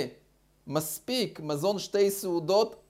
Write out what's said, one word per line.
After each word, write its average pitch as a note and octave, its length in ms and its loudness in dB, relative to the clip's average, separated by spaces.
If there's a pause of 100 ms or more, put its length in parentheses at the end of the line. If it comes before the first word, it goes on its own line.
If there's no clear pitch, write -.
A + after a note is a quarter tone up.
(680)
שמספיק E3 720 -2
מזון D#3 380 0
שתי G3+ 320 2
סעודות F#3+ 680 0 (140)